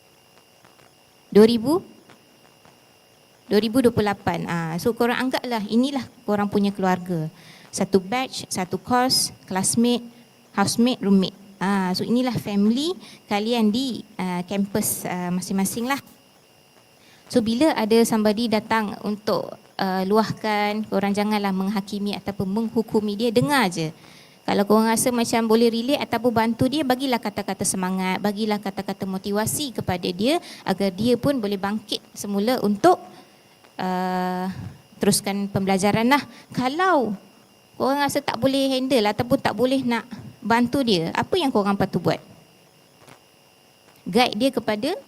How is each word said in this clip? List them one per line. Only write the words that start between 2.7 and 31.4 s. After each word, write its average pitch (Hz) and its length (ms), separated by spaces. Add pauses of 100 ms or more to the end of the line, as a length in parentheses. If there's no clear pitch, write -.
Dua 208 140
ribu 226 240
dua 233 80
puluh 214 160
lapan. 175 400
Ah, 165 320
so 240 160
korang 233 240
anggaplah 254 480
inilah 254 340 (220)
korang 202 240
punya 202 240
keluarga. 180 560 (400)
Satu - 320
batch, 247 480
satu 185 320
course, 247 640
classmate, 233 580 (540)
housemate, 233 480
roommate. 190 320 (260)
Ah, 185 320
so - 80
inilah 247 380
family 220 500 (400)
kalian 214 400
di, 247 320 (160)
ah, 180 320
kampus, 202 560
ah, 180 240
masing-masing 190 560
lah. 269 140 (1300)
So - 80
bila 240 400
ada 220 240
somebody 220 460
datang 214 560
untuk, 208 400 (320)
ah, 190 320
luahkan, 208 800
korang 202 240
janganlah 202 400
menghakimi 202 640
ataupun 196 320
menghukumi 214 640
dia, 220 160
dengar 247 400
je. 165 240 (560)
Kalau 196 160
korang 220 240
rasa 226 240
macam 233 340
boleh 233 220
relate 233 320
ataupun 233 320
bantu 226 320
dia, 262 160
bagilah 254 400
kata-kata 202 480
semangat, 185 560
bagilah 208 320
kata-kata 196 480
motivasi 208 720
kepada 185 320
dia 220 320 (240)
agar 196 240
dia 226 320
pun 269 240